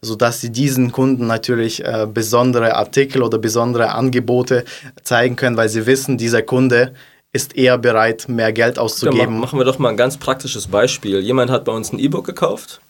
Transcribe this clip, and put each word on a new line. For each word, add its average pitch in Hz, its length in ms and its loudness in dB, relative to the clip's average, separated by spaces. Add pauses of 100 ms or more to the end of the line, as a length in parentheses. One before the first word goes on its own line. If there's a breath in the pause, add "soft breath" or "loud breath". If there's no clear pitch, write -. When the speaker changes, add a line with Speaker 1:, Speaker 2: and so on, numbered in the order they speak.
Speaker 1:
sodass 113 400 -2
sie 120 100 -8
diesen 127 400 0
Kunden 131 360 0
natürlich, 113 580 -2
äh, 110 260 -2
besondere 113 640 2
Artikel 135 480 0
oder 117 140 0
besondere 117 540 0
Angebote 123 760 0 (380 loud breath)
zeigen 123 340 2
können, 123 180 0
weil 110 140 2
sie 110 160 -2
wissen, 135 320 2
dieser 113 240 0
Kunde 127 520 2 (380 loud breath)
ist - 240 -6
eher 127 220 4
bereit, 113 500 2
mehr 113 240 0
Geld 117 240 2
Speaker 2:
Dann - 80 -2
Speaker 1:
auszugeben. 113 520 0
Speaker 2:
ma-, 110 60 -2
machen 131 180 -4
wir 127 60 4
doch 127 140 0
mal 127 100 2
ein 110 80 -2
ganz 131 200 2
praktisches 120 500 -6
Beispiel. 101 520 0
Jemand 120 300 0
hat 120 140 0
bei 117 80 -2
uns 110 220 -6
ein 113 60 -6
E-Book 180 260 -2
gekauft - 640 -4